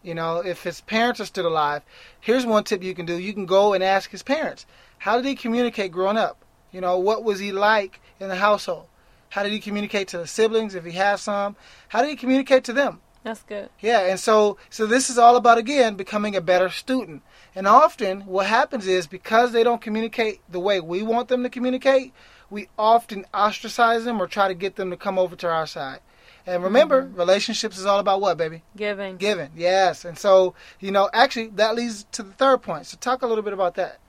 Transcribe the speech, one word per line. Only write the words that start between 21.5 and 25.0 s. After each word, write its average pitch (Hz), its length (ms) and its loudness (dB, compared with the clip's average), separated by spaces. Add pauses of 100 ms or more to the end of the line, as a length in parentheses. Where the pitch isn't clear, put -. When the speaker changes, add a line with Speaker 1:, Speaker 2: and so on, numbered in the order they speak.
Speaker 1:
communicate, 262 640 0 (340)
we 208 200 -12 (100)
often 220 560 2
ostracize 226 680 0
them 226 180 -4
or 175 40 -2
try 196 220 0
to 190 60 -4
get 190 220 -8
them 190 140 -6
to 175 60 -8
come 190 220 -4